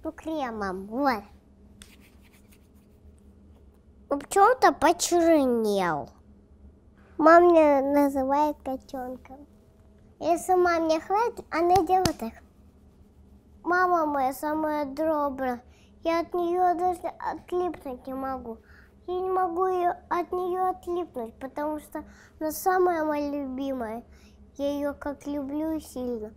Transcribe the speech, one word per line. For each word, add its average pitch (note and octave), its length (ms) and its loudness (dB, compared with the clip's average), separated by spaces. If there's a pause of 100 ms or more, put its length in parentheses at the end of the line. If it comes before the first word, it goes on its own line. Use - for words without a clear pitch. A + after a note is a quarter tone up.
Ну, D#4 80 -8
кремом, A3 720 -8
вот. A#3 380 -2 (2750)
Но C#4+ 100 -2
почему-то G4 540 4
почернел. A#3+ 1400 2 (1040)
Мама E4+ 320 8
меня D4+ 340 6
называет C#4+ 840 0
котёнком. C4 800 -12 (760)
Если E4+ 360 0
мама E4+ 320 2
меня D#4 120 2
хватит, A4+ 520 -2
она F4 240 4 (100)
делает F4+ 320 2
так. A3+ 160 -10 (1300)
Мама F4+ 420 2
моя C#4 280 -2
самая D4+ 520 -4
добрая. C4+ 760 -2 (420)
Я E4 180 0
от E4 120 -8
неё F4+ 400 0
даже F4 340 -2 (120)
отлипнуть D#4+ 880 -8
не C4 80 -8
могу. C4 420 -8 (500)
Я F4+ 120 -4
не F#4 100 -4
могу F#4 360 0
её, F4+ 280 0 (160)
от F4 220 -4
неё F#4 400 -2
отлипнуть, F4 680 -8
потому D4 400 -8
что D4+ 240 -14 (360)
она D#4 120 -4
самая F4+ 540 0
моя D4 240 -2
любимая. C4 720 -6 (540)
Я C#4+ 160 -2
её C#4+ 200 -4
как C#4+ 340 -10
люблю D4 520 -4
сильно. A#3+ 580 -8